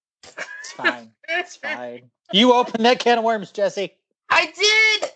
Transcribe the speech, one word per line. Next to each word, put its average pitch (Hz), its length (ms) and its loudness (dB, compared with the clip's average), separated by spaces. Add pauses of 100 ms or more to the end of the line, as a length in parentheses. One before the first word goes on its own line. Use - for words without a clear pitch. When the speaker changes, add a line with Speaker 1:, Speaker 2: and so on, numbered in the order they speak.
(240)
Speaker 1:
It's - 520 -16
fine. 240 360 -4 (160)
It's 349 280 -6
Speaker 2:
<laughs> - 80 -20
Speaker 1:
fine. 247 460 -12 (220)
You 233 200 6
opened 240 320 0
that 247 140 4
can 240 180 2
of 226 80 0
worms, 220 260 -4
Jesse. 196 440 -4 (340)
Speaker 2:
I 339 180 2
did. 415 680 2